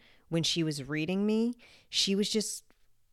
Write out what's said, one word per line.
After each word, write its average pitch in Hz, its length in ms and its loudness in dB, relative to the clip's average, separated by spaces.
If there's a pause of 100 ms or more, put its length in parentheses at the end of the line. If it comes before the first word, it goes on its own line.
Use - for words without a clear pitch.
(300)
when 165 140 0
she 165 200 0
was 147 240 -2
reading 165 380 -2
me, 220 300 2 (340)
she - 260 2
was 202 140 0
just - 340 -4 (500)